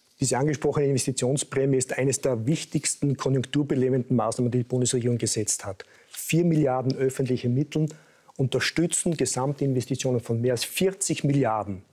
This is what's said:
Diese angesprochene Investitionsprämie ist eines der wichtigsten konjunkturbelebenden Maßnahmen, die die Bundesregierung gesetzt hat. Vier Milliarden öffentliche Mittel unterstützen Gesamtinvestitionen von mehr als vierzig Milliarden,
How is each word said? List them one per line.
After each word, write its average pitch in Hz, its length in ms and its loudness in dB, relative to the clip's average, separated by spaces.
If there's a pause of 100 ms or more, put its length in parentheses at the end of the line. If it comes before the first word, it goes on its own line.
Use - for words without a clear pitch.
(200)
Diese 127 160 0
angesprochene 147 500 0
Investitionsprämie 135 920 0
ist - 180 -4
eines 131 240 0
der 117 260 0
wichtigsten 143 720 -2
konjunkturbelebenden 131 960 0
Maßnahmen, 117 360 2
die 123 80 0
die 120 60 0
Bundesregierung 123 520 0
gesetzt - 480 -2
hat. 95 200 -10 (260)
Vier - 340 0
Milliarden 131 520 2
öffentliche 127 520 0
Mittel 147 400 0 (500)
unterstützen 156 800 0
Gesamtinvestitionen 131 1040 -2
von 113 220 -2
mehr 127 100 2
als 117 100 -2
vierzig - 600 -2
Milliarden, 110 580 0 (100)